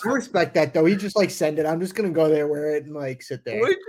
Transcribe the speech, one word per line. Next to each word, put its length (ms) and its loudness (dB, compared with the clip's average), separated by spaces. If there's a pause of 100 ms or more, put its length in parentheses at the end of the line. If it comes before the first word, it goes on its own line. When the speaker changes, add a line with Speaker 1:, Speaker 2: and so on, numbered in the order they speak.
Speaker 1:
"I 40 -2
respect 440 0
that, 220 2
though." 100 4
He 100 4
just, 200 -4
like, 160 2
"Send 260 -2
it. 80 0
I'm 140 -2
just 160 -6
gonna 160 -2
go 180 4
there, 180 2
wear 280 -2
it, 100 -4
and, 80 -14
like, 300 -8
sit 200 -10
there." 160 -6
Speaker 2:
Wouldn't 300 2